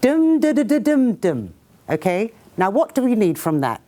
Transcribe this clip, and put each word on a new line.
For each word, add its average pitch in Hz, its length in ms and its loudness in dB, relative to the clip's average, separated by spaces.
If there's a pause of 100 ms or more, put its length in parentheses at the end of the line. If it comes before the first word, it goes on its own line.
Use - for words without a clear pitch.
Dum, 320 380 4
da, 302 140 0
da, 285 100 2
da, 285 160 0
dum, 262 340 0
dum. 127 400 -4 (360)
Okay? 185 420 -2 (260)
Now, 185 120 0
what 262 260 -2
do 262 80 -2
we 247 120 0
need 180 220 0
from 156 240 -2
that? 123 260 -4